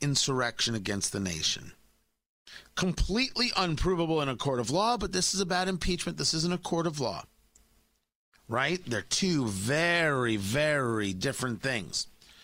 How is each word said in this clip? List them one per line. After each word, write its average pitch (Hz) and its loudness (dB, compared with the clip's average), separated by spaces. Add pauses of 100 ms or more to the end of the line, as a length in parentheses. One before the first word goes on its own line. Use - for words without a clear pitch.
insurrection 127 0
against 101 -2
the 107 -2
nation. 85 -4 (1000)
Completely 226 0
unprovable 165 2
in 139 0
a 131 -2
court 131 0
of 117 -2
law, 214 4
but 196 -4
this 180 2
is 190 0
about 180 2
impeachment. 180 0
This 147 0
isn't 160 2
a 180 0
court 170 0
of 151 -2
law, 107 -2 (1200)
right? 139 0
They're 110 -2
two 165 2
very, 135 0
very 117 0
different 123 -4
things. 120 -4 (360)